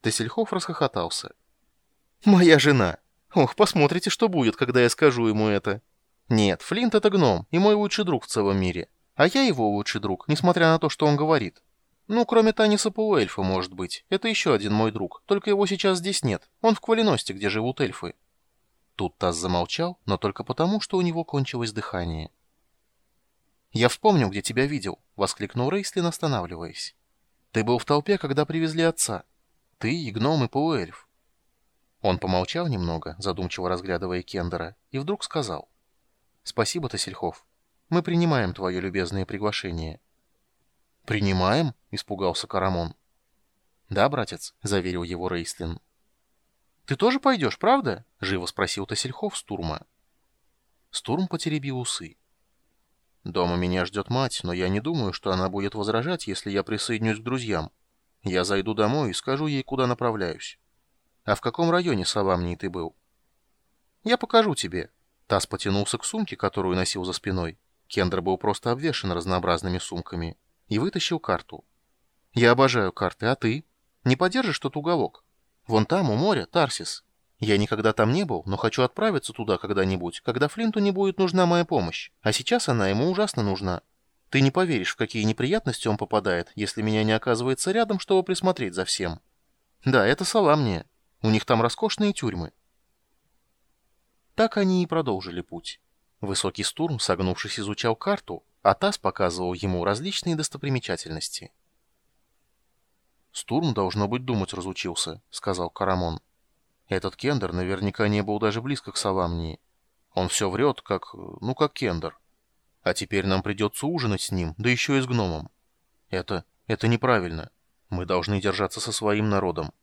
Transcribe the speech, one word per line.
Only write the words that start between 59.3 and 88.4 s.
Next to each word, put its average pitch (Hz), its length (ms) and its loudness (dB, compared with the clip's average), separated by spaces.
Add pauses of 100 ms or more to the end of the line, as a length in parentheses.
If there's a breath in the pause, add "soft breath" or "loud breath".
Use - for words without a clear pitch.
ей, 139 160 -2
куда 127 240 -2
направляюсь. 110 760 -2 (640)
А 104 120 2
в - 60 -12
каком 170 280 0
районе 165 360 2
Саламнии 90 500 0
ты 98 120 -8
был?» 85 280 -6 (1080)
«Я 233 140 2
покажу 214 380 4
тебе». 87 340 -6 (380)
Тасс 98 180 2
потянулся 101 540 -2
к - 60 -10
сумке, 214 300 -4
которую 92 400 0
носил 92 280 -2
за 90 100 -6
спиной. 87 460 -4 (280)
Кендер 90 340 0
был 95 160 0
просто 104 340 -2
обвешан 127 400 -2
разнообразными 90 680 0
сумками. 85 580 -8 (320)
И 107 120 0
вытащил 170 400 -2
карту. - 440 -4 (680)
«Я 120 180 6
обожаю 120 400 4
карты, - 360 -2
а 127 80 2
ты? 120 300 -4 (380)
Не 127 120 4
подержишь 185 420 0
тот - 180 -6
уголок? 156 480 -2 (440)
Вон 107 180 4
там, 170 240 2
у 104 60 2
моря, 151 320 0
Тарсис. - 560 -2 (340)
Я 104 220 4
никогда 107 340 2
там 110 180 4
не 180 120 0
был, 95 240 -4
но 98 100 -4
хочу 113 240 0
отправиться 165 500 0
туда 104 280 0
когда-нибудь, 95 640 -2
когда 127 260 0
Флинту 220 320 -2
не 202 100 4
будет 196 300 0
нужна 180 260 4
моя 175 200 4
помощь. 95 460 -2 (100)
А 110 100 0
сейчас - 360 0
она 113 200 2
ему 113 240 2
ужасно 185 320 0
нужна. 95 380 -2 (500)
Ты 139 100 4
не 135 80 6
поверишь, 151 440 0
в - 20 -8
какие 110 260 -4
неприятности 127 640 0
он 107 100 2
попадает, 95 580 0
если 104 260 -4
меня 107 220 0
не 110 80 2
оказывается 123 600 0
рядом, 214 280 0
чтобы 190 240 2
присмотреть 180 500 -2